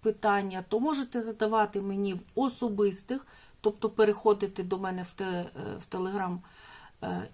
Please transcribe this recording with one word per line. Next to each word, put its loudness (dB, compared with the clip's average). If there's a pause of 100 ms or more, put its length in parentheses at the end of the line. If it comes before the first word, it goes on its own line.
питання, 0
то 2
можете 0
задавати 0
мені -2
в -6 (140)
особистих, 0 (360)
тобто 2
переходити 4
до -2
мене -4
в -12
те-, -6
е, -4
в -8
Telegram, -2 (680)
е, -6